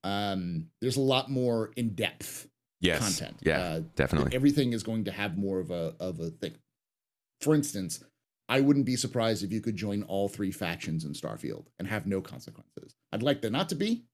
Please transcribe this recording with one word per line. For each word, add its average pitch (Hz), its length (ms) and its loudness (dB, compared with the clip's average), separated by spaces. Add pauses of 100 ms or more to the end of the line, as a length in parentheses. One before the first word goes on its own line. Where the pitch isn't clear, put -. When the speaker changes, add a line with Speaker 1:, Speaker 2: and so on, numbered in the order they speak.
Speaker 1:
Um, 95 640 -2 (140)
there's 127 160 0
a 139 40 2
lot 131 280 4
more 120 460 2
in-depth 110 720 -2 (320)
Speaker 2:
Yes. 85 200 4
Speaker 1:
content. - 420 -2
Speaker 2:
Yeah, - 180 4
Speaker 1:
Uh, 82 220 -2 (140)
Speaker 2:
definitely. - 400 2
Speaker 1:
everything 135 380 4
is 110 80 -2
going 110 240 -2
to 98 60 -4
have 98 260 -4
more 98 220 0
of 82 100 -4
a, 85 300 -2
of 87 200 -6
a 82 120 -4
thing. 82 240 -8 (880)
For 156 120 6
instance, 101 500 0 (460)
I 131 120 4
wouldn't 139 260 6
be 127 80 2
surprised 113 480 0
if 95 80 -4
you 107 100 -2
could 110 140 -2
join 104 280 -2
all 98 240 0
three 98 240 -2
factions 82 540 -4
in 71 80 -6
Starfield - 540 -8 (120)
and 92 80 -6
have 104 200 -4
no 95 140 0
consequences. - 720 -18 (160)
I'd 104 120 -2
like 139 180 2
there 110 100 -2
not 156 180 0
to 180 60 -2
be. 220 380 -2